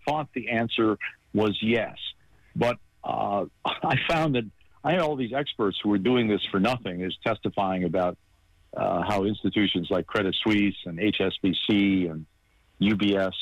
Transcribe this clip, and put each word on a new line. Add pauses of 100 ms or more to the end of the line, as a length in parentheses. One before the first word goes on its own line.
thought
the
answer (360)
was
yes. (580)
But, (260)
uh, (100)
<laughs>
I (120)
found
that (380)
I
had
all
these
experts
who
were
doing
this
for
nothing
is
testifying
about, (580)
uh,
how
institutions
like
Credit (100)
Suisse (100)
and
H
S (100)
B (120)
C
and (540)
U
B
S